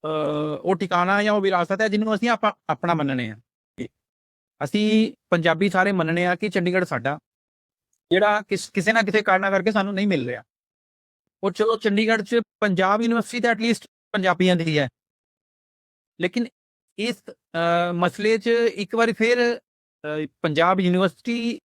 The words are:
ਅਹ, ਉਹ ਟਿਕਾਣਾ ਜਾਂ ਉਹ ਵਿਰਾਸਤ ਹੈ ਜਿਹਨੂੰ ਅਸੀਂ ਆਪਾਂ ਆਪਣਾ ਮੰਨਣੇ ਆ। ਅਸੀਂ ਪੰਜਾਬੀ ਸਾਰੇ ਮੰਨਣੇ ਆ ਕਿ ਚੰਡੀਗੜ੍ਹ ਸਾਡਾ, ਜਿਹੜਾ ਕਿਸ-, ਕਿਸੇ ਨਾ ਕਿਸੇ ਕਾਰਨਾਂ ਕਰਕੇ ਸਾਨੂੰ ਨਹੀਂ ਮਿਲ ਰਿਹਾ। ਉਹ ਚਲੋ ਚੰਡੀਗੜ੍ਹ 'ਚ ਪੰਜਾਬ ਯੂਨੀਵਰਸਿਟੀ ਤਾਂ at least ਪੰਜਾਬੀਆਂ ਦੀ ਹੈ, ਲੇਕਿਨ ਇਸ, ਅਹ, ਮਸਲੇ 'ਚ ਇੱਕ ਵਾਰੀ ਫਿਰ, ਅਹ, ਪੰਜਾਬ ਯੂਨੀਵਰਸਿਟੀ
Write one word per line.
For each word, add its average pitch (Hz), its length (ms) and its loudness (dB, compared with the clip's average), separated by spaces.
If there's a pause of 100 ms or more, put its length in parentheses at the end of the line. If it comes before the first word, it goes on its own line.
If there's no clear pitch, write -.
ਅਹ, 151 560 -4
ਉਹ 180 140 0
ਟਿਕਾਣਾ 185 480 0
ਜਾਂ 214 100 2
ਉਹ 208 80 2
ਵਿਰਾਸਤ 190 400 0
ਹੈ 220 60 2
ਜਿਹਨੂੰ 214 280 0
ਅਸੀਂ 233 140 -2
ਆਪਾਂ 214 220 0 (180)
ਆਪਣਾ 170 240 -2
ਮੰਨਣੇ 135 380 -2
ਆ। 107 80 -18 (1200)
ਅਸੀਂ 214 500 2 (160)
ਪੰਜਾਬੀ 170 400 2
ਸਾਰੇ 190 220 2
ਮੰਨਣੇ 170 340 0
ਆ 180 100 0
ਕਿ 208 140 -6
ਚੰਡੀਗੜ੍ਹ 180 360 -2
ਸਾਡਾ, 135 340 -4 (920)
ਜਿਹੜਾ 208 300 2
ਕਿਸ-, 196 320 -6
ਕਿਸੇ 202 200 0
ਨਾ 226 80 4
ਕਿਸੇ 208 200 0
ਕਾਰਨਾਂ 196 300 2
ਕਰਕੇ 196 200 0
ਸਾਨੂੰ 202 220 0
ਨਹੀਂ 202 140 0
ਮਿਲ 143 200 0
ਰਿਹਾ। 120 160 -10 (1000)
ਉਹ 196 80 0
ਚਲੋ 220 260 0
ਚੰਡੀਗੜ੍ਹ 220 460 2
'ਚ 233 180 0 (180)
ਪੰਜਾਬ 196 420 2
ਯੂਨੀਵਰਸਿਟੀ 233 380 -2
ਤਾਂ 233 160 2
at 214 60 -8
least 233 240 0 (260)
ਪੰਜਾਬੀਆਂ 185 440 2
ਦੀ 160 240 0
ਹੈ, 135 100 -2 (1300)
ਲੇਕਿਨ 226 260 -2 (500)
ਇਸ, 226 180 -4 (140)
ਅਹ, 170 640 -2
ਮਸਲੇ 208 440 0
'ਚ 202 100 -4 (260)
ਇੱਕ 202 220 -6
ਵਾਰੀ 226 180 2
ਫਿਰ, 240 440 2
ਅਹ, - 680 -10 (140)
ਪੰਜਾਬ 170 380 2
ਯੂਨੀਵਰਸਿਟੀ 196 880 -2